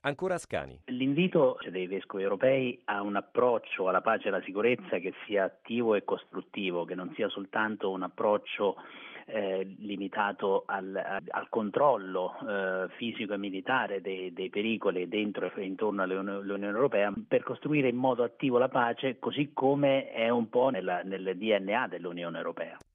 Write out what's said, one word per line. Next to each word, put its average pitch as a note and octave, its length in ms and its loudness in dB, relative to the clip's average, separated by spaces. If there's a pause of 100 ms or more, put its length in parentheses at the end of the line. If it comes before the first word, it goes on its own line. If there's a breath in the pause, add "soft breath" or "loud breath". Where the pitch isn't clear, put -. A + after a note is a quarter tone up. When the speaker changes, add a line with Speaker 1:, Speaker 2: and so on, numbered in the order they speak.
Speaker 1:
Ancora F3 340 -2
Ascani. C#2 500 -6
Speaker 2:
L'invito C#3 720 4 (140)
dei F#2 160 -4
vescovi F#2+ 340 -6
europei B2 640 2
a G#2 160 -2
un G#2 140 -2
approccio A2 720 0
alla F#2 140 4
pace A2 260 2
e - 20 0
alla F#2+ 140 0
sicurezza G#2 560 2
che F2+ 120 -4 (140)
sia G2 200 2
attivo A2+ 500 2
e G2 80 2
costruttivo, - 840 -4
che F2 80 -6
non F2+ 220 -6
sia G#2 140 0
soltanto G#2 600 -2
un F#2+ 140 -4
approccio, G#2 720 0 (500 loud breath)
eh, F#2+ 380 -2 (160)
limitato G2+ 880 -2
al, F#2+ 360 -4 (240)
al - 220 -6
controllo, G2+ 880 2 (100)
eh, F#2+ 420 -2 (100)
fisico A2 340 -4
e G2+ 60 -2
militare G2+ 640 -2
dei, F#2 320 -6
dei F#2 160 -4
pericoli G2+ 580 0
dentro G2 480 -2
e G#2 80 -4
intorno G2 380 -2
all'Unione, F#2+ 380 -2
all'Unione G2+ 360 -4
Europea, G#2 380 2 (120)
per B2+ 160 2
costruire C#3+ 460 0
in A#2+ 80 2
modo B2 280 2
attivo A#2+ 340 2
la B2 100 6
pace, B2 520 0
così C#3+ 340 -2
come C#3 580 4
è A2+ 160 0
un A#2 220 2
po' B2 180 4
nella, F#2 360 -2
nel F#2+ 340 -4
D G#2 200 2
N G2 120 -2
A A#2 180 2
dell'Unione F2 500 -6
Europea. E2 400 -6 (180)